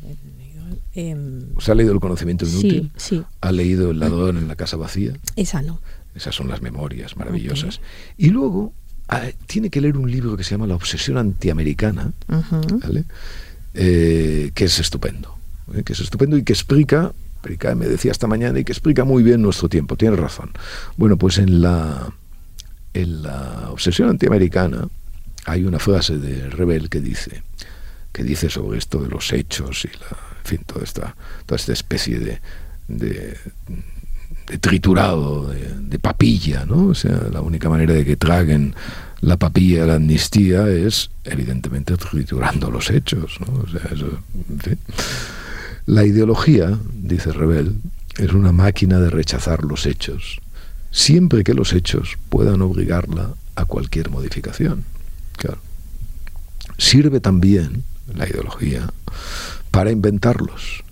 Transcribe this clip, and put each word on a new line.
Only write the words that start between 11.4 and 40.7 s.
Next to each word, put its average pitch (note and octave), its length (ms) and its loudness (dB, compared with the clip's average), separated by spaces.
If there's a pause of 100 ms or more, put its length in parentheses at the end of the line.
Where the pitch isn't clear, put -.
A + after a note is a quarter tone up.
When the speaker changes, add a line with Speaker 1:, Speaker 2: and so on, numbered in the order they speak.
Speaker 1:
Ujú. D#3+ 520 0
Speaker 2:
¿vale? - 240 -2 (720)
Eh, E2 800 4
que G2+ 100 2
es E2+ 140 0
estupendo, - 580 -6 (380)
¿eh? - 80 -2
Que - 100 -6
es F2 60 -6
estupendo C#3+ 380 2
y B2 60 2
que - 100 2
explica, D3 580 2 (300)
Pericay - 340 -4
me A2+ 120 -2
decía - 240 0
esta - 140 -2
mañana, A#2 320 0
y C3 60 0
que B2 80 -4
explica B2+ 320 2
muy C3 180 6
bien A#2 220 6
nuestro F2+ 260 2
tiempo, D#2 260 0
tiene G#2+ 200 4
razón. - 340 -4 (460)
Bueno, G#2 220 4
pues F#2 200 4
en F#2 240 6
la, D#2 500 0 (840)
en E2+ 260 -4
La C2+ 480 -10
obsesión A3+ 400 2
antiamericana F#2 800 2 (580)
hay F#2 200 0
una F2 120 0
frase E2+ 400 2
de C2+ 320 -6
Rebel D#2+ 400 0
que - 100 -2
dice, - 440 -6 (680)
que A#1 120 -8
dice D2 260 0
sobre G#1 300 -4
esto - 240 -4
de B1 60 -4
los - 220 -6
hechos - 540 -4
y - 40 -8
la, - 180 -14 (320)
en - 60 -12
fin, - 200 -2
toda - 180 -8
esta, - 320 -8 (300)
toda - 120 -2
esta - 160 -4
especie - 440 -4
de, A1 240 -4 (460)
de, - 500 -6 (1120)
de - 100 -8
triturado, F2 920 2
de, C2 300 -6
de C#2 200 -4
papilla, D#2+ 680 2
¿no? F3 220 4
O F3+ 80 4
sea, - 260 0 (100)
la D2+ 100 -4
única D#2+ 280 0
manera D#2+ 240 6
de D#2 120 6
que D2 120 4
traguen D2+ 560 4 (460)
la E2+ 180 6
papilla F2 440 6
de E2 60 4
la D#2+ 80 6
amnistía F2+ 760 4
es, F#2 400 2 (140)